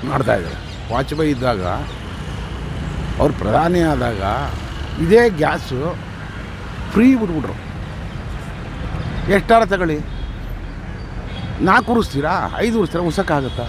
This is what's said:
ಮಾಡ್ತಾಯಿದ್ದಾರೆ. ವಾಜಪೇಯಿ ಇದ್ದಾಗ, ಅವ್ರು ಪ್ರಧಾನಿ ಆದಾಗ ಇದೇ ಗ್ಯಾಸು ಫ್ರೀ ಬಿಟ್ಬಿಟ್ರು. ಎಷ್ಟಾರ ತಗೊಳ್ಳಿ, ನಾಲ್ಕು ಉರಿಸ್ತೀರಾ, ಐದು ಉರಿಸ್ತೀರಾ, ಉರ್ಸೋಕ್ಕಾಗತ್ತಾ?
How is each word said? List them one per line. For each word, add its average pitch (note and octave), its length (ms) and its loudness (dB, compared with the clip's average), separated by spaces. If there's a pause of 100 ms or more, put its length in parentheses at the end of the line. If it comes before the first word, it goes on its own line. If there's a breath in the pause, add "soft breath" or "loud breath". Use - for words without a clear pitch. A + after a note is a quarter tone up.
ಮಾಡ್ತಾಯಿದ್ದಾರೆ. A2 840 -2
ವಾಜಪೇಯಿ D3 380 0
ಇದ್ದಾಗ, A#2+ 340 0 (1500)
ಅವ್ರು C#3 140 4
ಪ್ರಧಾನಿ D#3 460 2
ಆದಾಗ B2 420 2 (800)
ಇದೇ A3 280 8
ಗ್ಯಾಸು D#3 680 0 (960)
ಫ್ರೀ B3+ 240 8
ಬಿಟ್ಬಿಟ್ರು. E3+ 380 -2 (1800)
ಎಷ್ಟಾರ A3+ 340 6
ತಗೊಳ್ಳಿ, F3 340 0 (1600)
ನಾಲ್ಕು A3+ 320 4
ಉರಿಸ್ತೀರಾ, D#3 640 0
ಐದು A3+ 200 2
ಉರಿಸ್ತೀರಾ, F3 260 2
ಉರ್ಸೋಕ್ಕಾಗತ್ತಾ? C#3+ 640 0